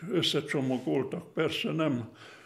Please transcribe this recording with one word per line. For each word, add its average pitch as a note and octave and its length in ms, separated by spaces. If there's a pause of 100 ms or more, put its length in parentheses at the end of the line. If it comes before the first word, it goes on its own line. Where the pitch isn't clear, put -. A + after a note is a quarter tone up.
(120)
összecsomagoltak. C#3 1200
Persze - 380
nem, C#3+ 380 (360)